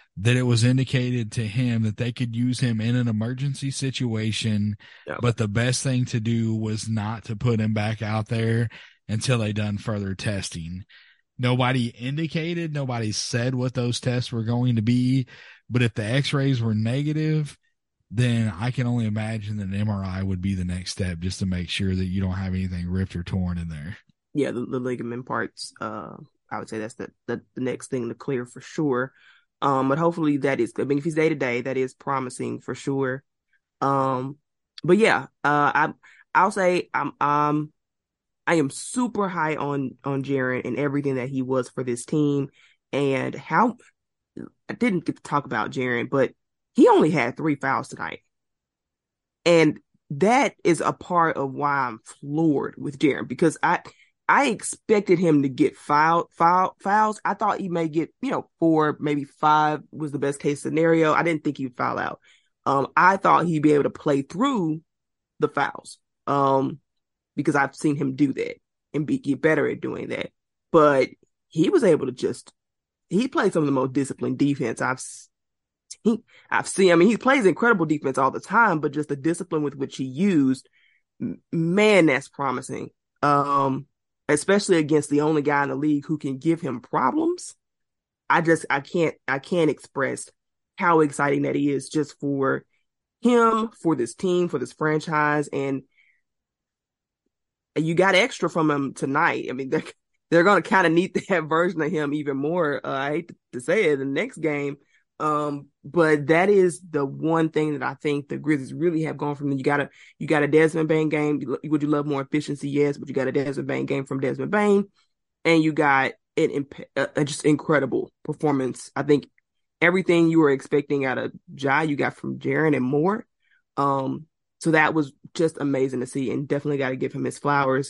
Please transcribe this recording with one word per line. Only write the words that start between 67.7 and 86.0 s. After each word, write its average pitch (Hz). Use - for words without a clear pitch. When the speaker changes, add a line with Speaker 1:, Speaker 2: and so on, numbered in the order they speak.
Speaker 2:
seen 147
him 135
do 135
that -
and 151
be, 135
get 131
better 147
at -
doing -
that. -
But 147
he 170
was 330
able 156
to 123
just, -
he 226
played 254
some 165
of 147
the 139
most 131
disciplined 131
defense 139
I've 127
s-, -
he, 220
I've -
seen. 185
I 170
mean, 175
he 214
plays 262
incredible 190
defense 143
all 135
the -
time, 196
but 147
just 147
the 147
discipline 160
with 143
which -
he 131
used, 135
m-, 87
man, 180
that's 135
promising. 127
Um, 143
especially 190
against 151
the 147
only 151
guy 143
in 139
the 131
league 143